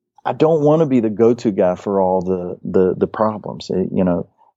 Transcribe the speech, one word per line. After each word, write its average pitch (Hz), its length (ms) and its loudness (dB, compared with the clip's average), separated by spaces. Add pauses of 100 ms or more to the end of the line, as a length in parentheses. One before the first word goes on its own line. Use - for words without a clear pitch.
(260)
I 127 80 -2
don't 156 280 2
wanna 156 240 4
be 131 160 2
the 110 80 0
go-to 113 420 2
guy 92 240 2
for 98 260 -2
all 92 200 0
the, 90 420 -4
the, 92 320 2
the 92 120 0
problems. - 600 -6
It, 92 240 -2
you 98 100 0
know, 87 260 -2 (280)